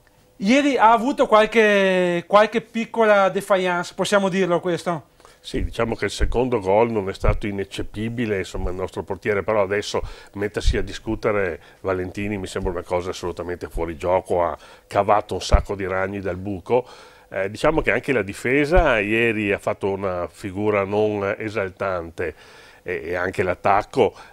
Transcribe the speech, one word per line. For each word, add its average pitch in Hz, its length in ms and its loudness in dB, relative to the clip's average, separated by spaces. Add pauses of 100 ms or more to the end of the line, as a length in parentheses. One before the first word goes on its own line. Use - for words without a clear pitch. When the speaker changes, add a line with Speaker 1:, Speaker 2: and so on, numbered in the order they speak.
(380)
Speaker 1:
Ieri 269 400 4
ha 220 140 6
avuto 240 360 2
qualche, 196 1000 4
qualche 220 340 4
piccola 214 680 2
défaillance, 185 640 0
possiamo 196 340 2
dirlo 175 320 2
questo? 170 500 -4 (340)
Speaker 2:
Sì, - 200 -4
diciamo 117 320 -2
che 104 100 -4
il 101 60 -2
secondo 120 480 0
gol 104 320 4
non 98 180 -2
è 95 40 -6
stato 110 340 0
ineccepibile, 104 920 -4
insomma, 92 300 -6
il 90 60 -6
nostro 92 280 -8
portiere, 98 400 -4
però 110 200 0
adesso 101 380 -2 (320)
mettersi 104 440 0
a 98 60 0
discutere 101 760 -4 (220)
Valentini 95 560 -4
mi 92 80 -6
sembra 95 260 -6
una 87 120 -6
cosa 90 260 -2
assolutamente 87 580 -8
fuori 82 300 -6
gioco, 90 460 0
ha 80 120 -2 (300)
cavato 101 480 0
un 92 80 -4
sacco 101 340 0
di 95 120 -4
ragni 95 340 -4
dal 92 160 -4
buco. 101 500 -2 (420)
Eh, 98 200 -4
diciamo 151 320 0
che 110 100 2
anche 120 200 0
la 120 120 2
difesa 139 760 2
ieri 107 520 0
ha 92 60 2
fatto 101 320 -4
una 92 380 -4
figura 104 560 -2
non 104 540 0
esaltante 95 960 -6 (480)
e, 90 220 -6
e 87 100 -6
anche 92 260 -4
l'attacco, 98 720 2 (200)